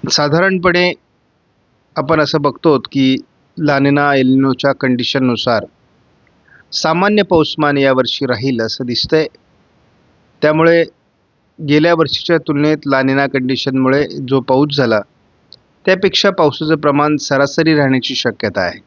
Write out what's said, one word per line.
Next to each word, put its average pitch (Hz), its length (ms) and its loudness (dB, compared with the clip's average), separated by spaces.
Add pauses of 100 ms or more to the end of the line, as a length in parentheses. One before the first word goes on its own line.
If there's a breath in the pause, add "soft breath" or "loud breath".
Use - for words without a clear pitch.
(120)
साधारणपणे 175 800 0 (1000)
आपण 156 240 -2
असं 151 220 -2
बघतो 143 380 0
की 131 380 -2 (420)
लानिना 143 560 2
एल 131 120 2
निनोच्या 135 440 0
कंडिशननुसार 123 920 -2 (1080 soft breath)
सामान्य 196 500 0
पाऊसमान 151 540 0
यावर्षी 135 480 0
राहील 123 360 -2
असं 113 240 -6
दिसतंय. 147 420 -2 (1120)
त्यामुळे 160 440 2 (840)
गेल्या 156 240 4
वर्षीच्या 165 440 0
तुलनेत 151 400 0 (100)
लानिना 135 400 0
कंडिशनमुळे 131 800 0
जो 135 320 -2
पाऊस 139 380 0
झाला, 113 240 2 (840)
त्यापेक्षा 185 440 2
पावसाचं 156 460 0
प्रमाण 147 420 0
सरासरी 147 580 0
राहण्याची 131 400 0
शक्यता 104 460 -4
आहे. 87 260 -4